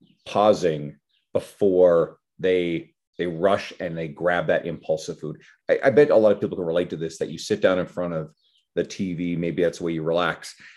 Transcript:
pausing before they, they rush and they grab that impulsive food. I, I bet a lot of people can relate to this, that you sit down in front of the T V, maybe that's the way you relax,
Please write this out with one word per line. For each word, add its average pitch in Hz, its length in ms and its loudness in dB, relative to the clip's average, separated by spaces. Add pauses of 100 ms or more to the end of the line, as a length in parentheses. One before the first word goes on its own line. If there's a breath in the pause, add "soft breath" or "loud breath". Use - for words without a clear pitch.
(260)
pausing 82 720 2 (360)
before 90 840 4 (220)
they, 87 560 -2 (220)
they 90 100 -4
rush 92 520 0
and 87 160 -8
they 82 120 -6
grab 82 400 -2
that 85 180 0
impulsive 78 540 -6
food. 78 200 -12 (300 soft breath)
I, - 140 2
I 135 80 4
bet 143 180 6
a 82 60 6
lot 107 160 6
of 101 100 0
people 98 160 -4
can 92 80 -4
relate 85 240 -2
to 87 80 -8
this, 80 220 -8
that 73 100 -6
you 80 80 -12
sit - 240 -4
down 92 160 4
in 87 80 -2
front 87 300 -6
of 78 160 -8 (420)
the 85 100 0
T 92 300 -6
V, 87 220 -4
maybe 85 260 -2
that's 85 160 0
the 92 60 -12
way 85 80 -2
you 80 100 -4
relax, 82 540 -2 (220 loud breath)